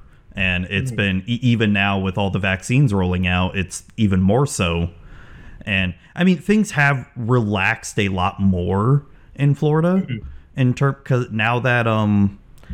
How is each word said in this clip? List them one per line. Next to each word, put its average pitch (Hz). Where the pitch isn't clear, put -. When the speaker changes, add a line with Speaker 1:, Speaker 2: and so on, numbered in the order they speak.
Speaker 1:
and 92
it's 120
Speaker 2:
Mm-hmm. 113
Speaker 1:
been, 98
e-, 117
even 113
now 101
with 95
all 101
the 98
vaccines 104
rolling 90
out, 90
it's -
even 98
more 107
so. 85
And, 95
I -
mean, 185
things 208
have 143
relaxed 107
a 101
lot 92
more 98
in 143
Florida 165
Speaker 2:
Mm-hmm. 113
Speaker 1:
in 127
term, 139
'cause 123
now 113
that, 120
um, 104